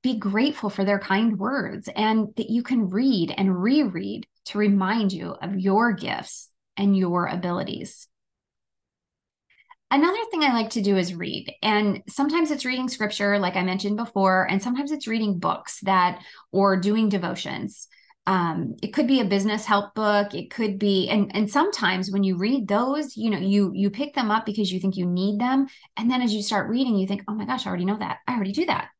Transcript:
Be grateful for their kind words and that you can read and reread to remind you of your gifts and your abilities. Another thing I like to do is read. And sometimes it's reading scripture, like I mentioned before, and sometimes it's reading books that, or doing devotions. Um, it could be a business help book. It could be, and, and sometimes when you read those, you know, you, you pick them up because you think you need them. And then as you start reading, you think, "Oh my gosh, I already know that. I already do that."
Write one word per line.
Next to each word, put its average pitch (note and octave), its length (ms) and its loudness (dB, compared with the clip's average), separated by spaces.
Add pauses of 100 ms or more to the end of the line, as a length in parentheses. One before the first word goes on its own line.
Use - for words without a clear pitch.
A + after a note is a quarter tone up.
Be B3+ 160 0
grateful G#3+ 520 0
for G3 140 -2
their G3+ 140 2
kind G#3 400 2
words G#3+ 560 -4
and G#3+ 420 2
that - 140 -6
you A#3+ 120 2
can A#3 280 0
read G#3 460 2
and F#3+ 260 0
reread G#3+ 640 0 (180)
to - 140 -8
remind G3+ 520 2
you F3 200 -8
of - 280 -6
your G3+ 340 4
gifts - 580 -8 (260)
and G3 180 4
your F3 320 2
abilities. - 800 -6 (1800)
Another E4+ 280 4 (120)
thing D#4+ 140 0
I C4+ 80 4
like A3 180 0
to A3 120 -2
do G3 160 4
is F#3 160 -2
read. F3 480 -8
And G#3 440 2
sometimes D4+ 440 0
it's C4 160 -2
reading B3+ 240 -2
scripture, G3+ 480 0
like F#3 180 0
I F3+ 60 0
mentioned G3 340 0
before, F#3+ 540 2
and G3 120 2
sometimes C4+ 300 -2
it's D4 140 -6
reading G#3+ 320 0
books - 460 -4
that, F#3 380 2 (300)
or G3 240 4
doing G#3 320 2
devotions. F#3+ 800 -4 (380)
Um, F3 560 0
it G#3 60 -6
could C#4 180 2
be C4 140 4
a A#3 40 2
business G3+ 400 0
help G3+ 300 0
book. G#3 400 2
It - 160 -8
could G3+ 280 -2
be, G3 300 2
and, G3+ 260 0
and G#3 160 0
sometimes G3+ 600 0
when G3 140 0
you F#3 120 2
read G#3+ 320 0
those, C4 480 0
you A3 140 -2
know, G3 80 0
you, G3 360 2
you G3 140 2
pick C#4 260 -4
them A#3+ 160 0
up A3 140 2
because G#3 260 -2
you F#3 100 -4
think F#3+ 160 0
you F3+ 100 -2
need F#3+ 320 0
them. C4 300 2 (280)
And A3+ 140 2
then B3+ 100 2
as A#3 140 2
you G#3+ 80 -2
start G3+ 260 -2
reading, A#3+ 280 2
you F#3+ 100 2
think, G3 220 -4
"Oh G#3+ 60 -4
my G#3 120 -6
gosh, B3 200 -4
I - 20 -4
already F3+ 160 -2
know G#3 140 0
that. G3+ 280 -6
I B3+ 80 -2
already G3 180 -2
do D#4+ 140 0
that." - 220 -2 (120)